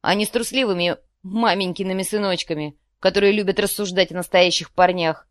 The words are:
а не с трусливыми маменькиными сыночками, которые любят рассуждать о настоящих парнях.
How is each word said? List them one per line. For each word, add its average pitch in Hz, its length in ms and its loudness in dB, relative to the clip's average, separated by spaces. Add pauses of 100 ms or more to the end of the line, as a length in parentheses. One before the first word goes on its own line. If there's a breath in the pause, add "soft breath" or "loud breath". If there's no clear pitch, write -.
а 180 120 2
не 208 120 0
с - 40 -10
трусливыми 214 680 -2 (240)
маменькиными 190 800 -2
сыночками, 180 760 -4 (220)
которые 196 320 2
любят 202 260 0
рассуждать 190 540 -2
о 165 40 -8
настоящих 180 560 2
парнях. 170 580 2